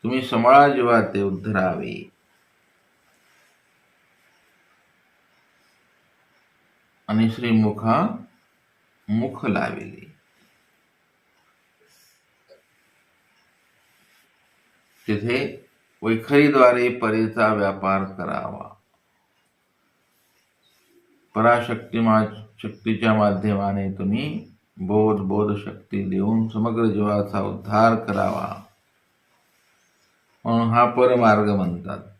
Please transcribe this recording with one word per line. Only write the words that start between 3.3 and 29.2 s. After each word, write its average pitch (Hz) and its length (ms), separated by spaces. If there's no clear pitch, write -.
आणि 110 220
श्रीमुखा 113 840
मुख 117 360
लाविले. 64 680
तिथे 120 600
वैखरीद्वारे 123 960
परेचा 110 560
व्यापार 98 500
करावा. - 680
पराशक्ती 117 680
मा-, 110 340
शक्तीच्या 110 560
माध्यमाने 98 800
तुम्ही 123 600
बोध, 104 440
बोध 101 440
शक्ती - 460
देऊन 110 380
समग्र 113 440
जीवाचा 104 480
उद्धार 104 640
करावा. 98 580